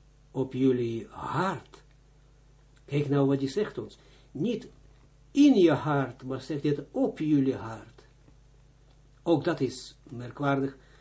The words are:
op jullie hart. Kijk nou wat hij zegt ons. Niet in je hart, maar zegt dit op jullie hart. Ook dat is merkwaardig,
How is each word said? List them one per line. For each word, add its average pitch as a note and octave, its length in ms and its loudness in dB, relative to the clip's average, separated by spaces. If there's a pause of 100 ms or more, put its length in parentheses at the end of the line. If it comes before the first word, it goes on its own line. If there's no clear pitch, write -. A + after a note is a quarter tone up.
(320)
op C3+ 220 -4
jullie A#2+ 560 0
hart. - 720 -6 (1040)
Kijk C#3+ 240 -2
nou C#3 180 2
wat C3+ 120 2
hij C3+ 80 -4
zegt G#3 300 -4
ons. G#2+ 200 -12 (340)
Niet G#3 380 -4 (640)
in C#4+ 200 8
je F3 180 6
hart, C3+ 520 -2
maar B2+ 180 -8
zegt D3 200 -8
dit C#3+ 200 0 (100)
op B3+ 280 -2
jullie C#3 360 2
hart. A2 520 -14 (1160)
Ook E3 200 2
dat E3 160 -2
is - 380 -6 (120)
merkwaardig, C3+ 680 -4 (240)